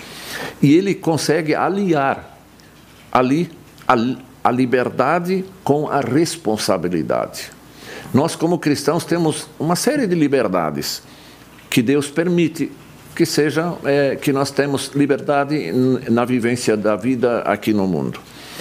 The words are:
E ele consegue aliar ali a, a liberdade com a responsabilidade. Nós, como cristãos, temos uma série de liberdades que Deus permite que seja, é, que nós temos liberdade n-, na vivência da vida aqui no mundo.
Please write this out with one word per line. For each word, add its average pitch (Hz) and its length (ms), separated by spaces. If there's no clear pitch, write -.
E 143 140
ele 190 220
consegue 156 580
aliar 151 840
ali 131 360
a, 127 80
a 110 80
liberdade 131 920
com 143 260
a 139 120
responsabilidade. 90 1500
Nós, 147 220
como 165 240
cristãos, 147 460
temos 165 420
uma 170 200
série 262 320
de 180 80
liberdades 92 840
que 127 140
Deus 139 260
permite 175 640
que 165 120
seja, 156 480
é, 139 320
que - 160
nós 139 180
temos 139 440
liberdade 143 600
n-, 127 540
na 117 160
vivência 120 520
da 104 200
vida 120 440
aqui 104 320
no 98 140
mundo. 71 320